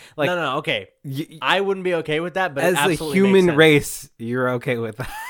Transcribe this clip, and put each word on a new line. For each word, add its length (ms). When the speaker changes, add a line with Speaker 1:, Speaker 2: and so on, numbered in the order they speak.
Speaker 1:
like, 100
Speaker 2:
No, 80
no, 220
okay. 300
Speaker 1:
y-, 260
y-, 120
Speaker 2:
I 200
wouldn't 220
be 120
okay 240
with 160
that, 200
but 80
it 40
Speaker 1:
as 80
a 20
Speaker 2:
absolutely 280
Speaker 1:
human 140
Speaker 2:
makes 140
sense. 100
Speaker 1:
race, 600
you're 340
okay 260
with 200
that. 120